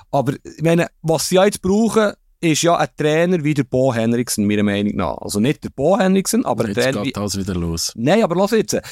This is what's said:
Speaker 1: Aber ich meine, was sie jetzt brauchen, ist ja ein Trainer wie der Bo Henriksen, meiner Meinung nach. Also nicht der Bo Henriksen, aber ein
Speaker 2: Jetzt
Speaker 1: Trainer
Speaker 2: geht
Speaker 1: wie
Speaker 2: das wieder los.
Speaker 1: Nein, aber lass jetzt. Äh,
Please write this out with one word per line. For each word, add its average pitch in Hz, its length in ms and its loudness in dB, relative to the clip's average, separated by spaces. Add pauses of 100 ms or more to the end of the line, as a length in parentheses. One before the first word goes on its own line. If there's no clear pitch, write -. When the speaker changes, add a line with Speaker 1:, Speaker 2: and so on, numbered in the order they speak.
(120)
Speaker 1:
Aber 135 220 0 (100)
ich - 180 -12
meine, 165 240 2 (160)
was 160 260 -2
sie 180 80 0
jetzt 202 240 4
brauchen, 208 520 2 (280)
ist 156 220 2
ja 165 140 4
ein 151 200 -2
Trainer 160 460 2
wie 151 120 0
der 143 100 0
Bo 127 280 0
Henriksen, 117 540 0
meiner 104 160 2
Meinung 104 320 0
nach. 82 240 -4
Also - 220 -4
nicht 135 240 0
der 110 60 -10
Bo 165 280 0
Henriksen, 196 460 0
aber 120 220 -2
ein 101 80 -6
Speaker 2:
Jetzt 120 100 0
Speaker 1:
Trainer 135 180 -2
Speaker 2:
geht 139 140 -6
Speaker 1:
wie 101 40 -4
Speaker 2:
das 98 160 -4
wieder 95 200 -4
los. 85 400 -4
Speaker 1:
Nein, 160 260 2
aber 170 140 2
lass 196 160 0
jetzt. 220 220 0
Äh, 107 180 -2